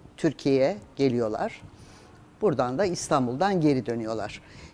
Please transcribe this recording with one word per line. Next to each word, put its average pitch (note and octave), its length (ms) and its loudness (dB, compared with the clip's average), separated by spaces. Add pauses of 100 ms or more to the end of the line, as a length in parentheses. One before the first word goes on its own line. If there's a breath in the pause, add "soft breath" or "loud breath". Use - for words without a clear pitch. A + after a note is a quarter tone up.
(160)
Türkiye'ye C#3 600 2 (200)
geliyorlar. A#2+ 680 -2 (800 soft breath)
Buradan C3 360 0
da G3+ 60 2
İstanbul'dan D#3+ 760 0
geri C#3 260 4
dönüyorlar. A2 560 -6 (320 loud breath)